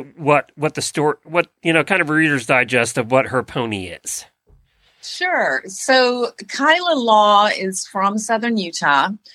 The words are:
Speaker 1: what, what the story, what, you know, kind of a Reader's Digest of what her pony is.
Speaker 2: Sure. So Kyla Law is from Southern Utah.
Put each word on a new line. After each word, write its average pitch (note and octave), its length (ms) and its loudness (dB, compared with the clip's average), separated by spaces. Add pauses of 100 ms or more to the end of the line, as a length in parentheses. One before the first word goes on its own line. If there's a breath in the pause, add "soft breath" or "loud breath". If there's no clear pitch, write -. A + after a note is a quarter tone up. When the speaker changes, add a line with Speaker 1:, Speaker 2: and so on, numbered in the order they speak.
(160)
Speaker 1:
what, D3 380 0
what D3 220 -4
the - 40 -8
story, D3 440 -2
what, E3 240 -2 (140)
you E3 120 0
know, D#3 100 2
kind F#3+ 160 0
of D3+ 80 -4
a D3+ 60 -2
Reader's D3+ 320 2
Digest B2 500 0
of A#2 140 -2
what C3 160 2
her B2 160 -2
pony G#2+ 460 -6
is. - 360 -12 (800)
Speaker 2:
Sure. B3 640 -2
So B3 640 0 (180)
Kyla E4 500 0
Law G#3 560 4
is F#3+ 320 -6
from G3+ 300 -2
Southern A3+ 400 -2
Utah. E3+ 540 0 (240 loud breath)